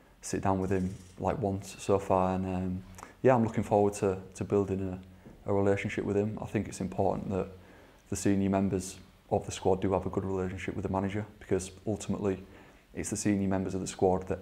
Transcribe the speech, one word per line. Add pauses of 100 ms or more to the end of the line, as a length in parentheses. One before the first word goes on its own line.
(220)
sit
down
with
him, (240)
like,
once
so
far,
and,
um, (380)
yeah,
I'm
looking
forward
to, (180)
to
building (120)
a, (460)
a
relationship
with
him.
I
think
it's
important
that (600)
the
senior
members (340)
of
the
squad
do
have
a
good
relationship
with
the
manager, (120)
because (160)
ultimately (520)
it's
the
senior
members
of
the
squad
that